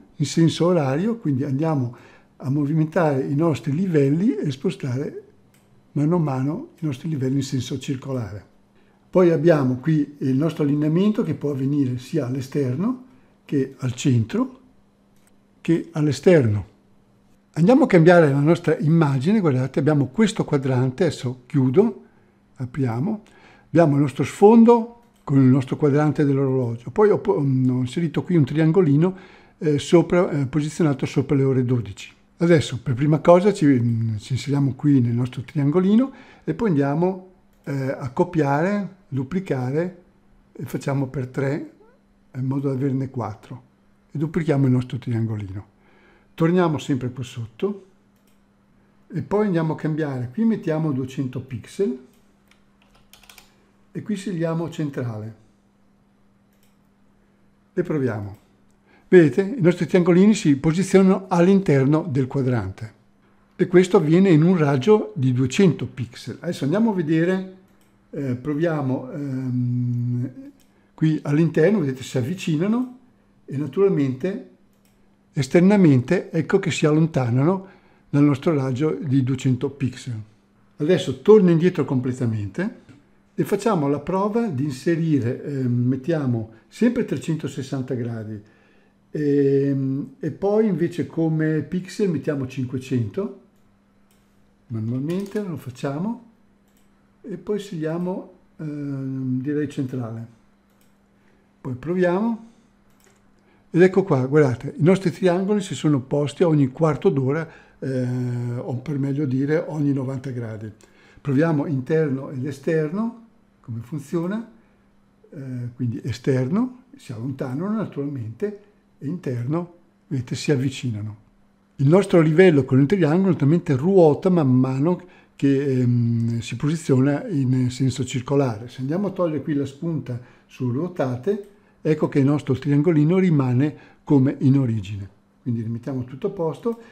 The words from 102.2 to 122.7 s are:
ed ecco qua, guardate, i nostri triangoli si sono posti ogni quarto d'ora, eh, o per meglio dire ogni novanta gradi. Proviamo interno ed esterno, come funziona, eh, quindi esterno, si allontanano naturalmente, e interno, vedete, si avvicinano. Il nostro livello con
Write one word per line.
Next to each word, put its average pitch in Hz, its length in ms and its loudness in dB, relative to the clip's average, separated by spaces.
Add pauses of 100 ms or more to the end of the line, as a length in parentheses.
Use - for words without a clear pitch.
ed 165 120 4
ecco 185 220 4
qua, 135 220 0
guardate, 135 520 2
i 196 60 -2
nostri 180 280 4
triangoli 190 500 0
si 185 140 -8
sono 147 240 0
posti 143 440 -2
ogni 151 260 4
quarto 156 400 0
d'ora, 147 380 -2 (300)
eh, 123 800 -4
o 131 200 -8
per 139 200 -6
meglio 139 280 -2
dire 139 420 0
ogni 151 240 -2
novanta 135 380 -6
gradi. 110 420 -10 (480)
Proviamo 143 460 0
interno 143 640 -2
ed 131 160 -10
esterno, 165 800 -4 (340)
come 117 220 -12
funziona, 175 680 -8 (800)
eh, 165 100 -18 (360)
quindi 123 260 -6
esterno, 143 840 -2 (100)
si - 160 -18
allontanano 135 640 -6
naturalmente, 147 840 -8 (360)
e - 80 -14
interno, 147 680 -6 (340)
vedete, 127 280 -6
si - 160 -2
avvicinano. 120 640 -4 (580)
Il 139 140 2
nostro 175 320 6
livello 156 420 6
con 131 160 2